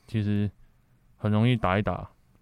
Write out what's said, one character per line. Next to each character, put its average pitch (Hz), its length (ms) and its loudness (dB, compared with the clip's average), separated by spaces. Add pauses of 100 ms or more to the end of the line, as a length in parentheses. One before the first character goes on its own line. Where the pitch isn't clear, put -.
其 110 160 -2
实 104 260 0 (680)
很 104 140 -2
容 107 160 4
易 127 80 4
打 95 220 0
一 104 60 0
打 95 260 -6 (320)